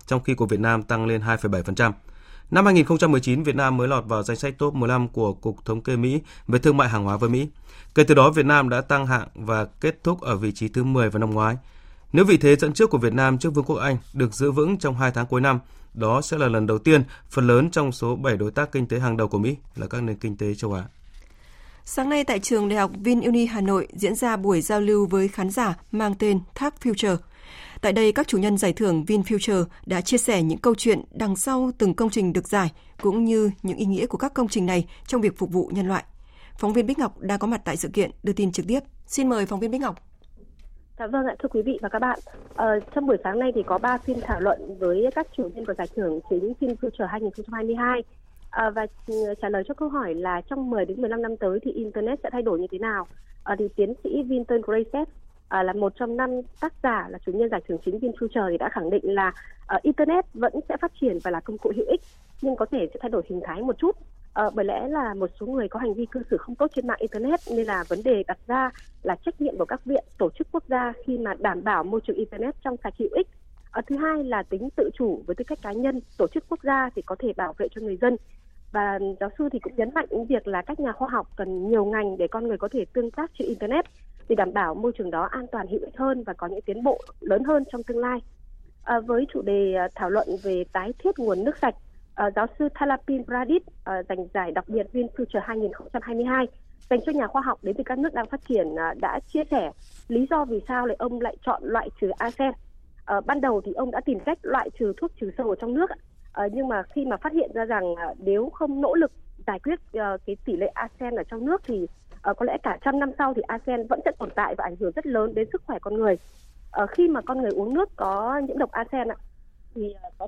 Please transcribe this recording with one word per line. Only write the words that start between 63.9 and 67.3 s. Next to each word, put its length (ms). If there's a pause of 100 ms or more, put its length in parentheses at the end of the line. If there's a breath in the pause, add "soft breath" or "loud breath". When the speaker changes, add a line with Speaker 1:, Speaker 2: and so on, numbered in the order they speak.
Speaker 3:
Ờ, 200
bởi 120
lẽ 220
là 260
một 160 (100)
số 60
người 240
có 100
hành 140
vi 120
cư 240
xử 80
không 180
tốt 200
trên 120
mạng 120
Internet, 400 (120)